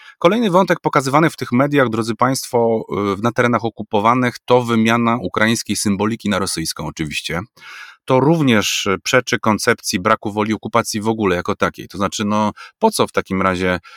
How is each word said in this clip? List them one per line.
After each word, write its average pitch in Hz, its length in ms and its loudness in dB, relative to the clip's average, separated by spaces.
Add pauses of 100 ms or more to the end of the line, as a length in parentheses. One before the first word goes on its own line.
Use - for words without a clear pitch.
(180)
Kolejny 208 320 2
wątek 175 300 2
pokazywany 143 500 2
w - 60 -8
tych - 160 -6
mediach, 135 360 4
drodzy 113 260 -2
państwo, 117 680 0 (340)
y, 101 40 -6
na 120 100 0
terenach 120 320 0
okupowanych, 117 800 0
to 123 180 4
wymiana 117 600 2
ukraińskiej 107 540 0
symboliki 104 520 -2
na 98 100 0
rosyjską 82 480 -4
oczywiście. 80 540 -6 (640)
To 131 160 2
również 135 680 2 (160)
przeczy 123 340 0
koncepcji 107 640 0
braku 110 320 -2
woli 107 200 -2
okupacji 110 480 -4
w 107 80 -4
ogóle 107 280 0
jako 92 200 -4
takiej. 95 320 -4
To 85 100 -12
znaczy, 98 260 -4
no, 104 280 0 (260)
po 220 120 2
co 110 160 0
w - 60 -20
takim 95 300 -2
razie, 92 360 0 (180)